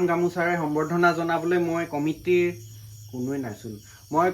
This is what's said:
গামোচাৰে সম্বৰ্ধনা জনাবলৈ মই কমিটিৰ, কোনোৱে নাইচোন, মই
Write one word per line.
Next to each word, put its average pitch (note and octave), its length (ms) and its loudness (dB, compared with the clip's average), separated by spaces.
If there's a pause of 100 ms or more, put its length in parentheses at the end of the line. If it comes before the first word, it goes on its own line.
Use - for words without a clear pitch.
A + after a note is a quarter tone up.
গামোচাৰে F3 520 2
সম্বৰ্ধনা D#3 560 2
জনাবলৈ E3 500 0
মই E3 160 -2 (100)
কমিটিৰ, D#3+ 540 2 (640)
কোনোৱে B2+ 320 -4
নাইচোন, A2 300 -10 (380)
মই E3 220 4